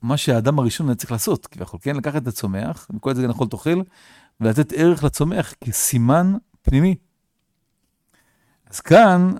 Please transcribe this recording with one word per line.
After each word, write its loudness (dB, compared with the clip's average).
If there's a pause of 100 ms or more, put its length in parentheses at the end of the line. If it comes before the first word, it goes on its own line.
מה -2
שהאדם 0
הראשון -2
היה 0
צריך -8
לעשות, -4
כביכול, -14
כן? -4
לקחת -4
את -10
הצומח, -6
"מכל -6
עץ -2
הגן 0
אכול -4
תאכל", -4 (600)
ולתת 0
ערך 2
לצומח -2 (100)
כסימן 2 (260)
פנימי. 2 (1800)
אז -14
כאן, 6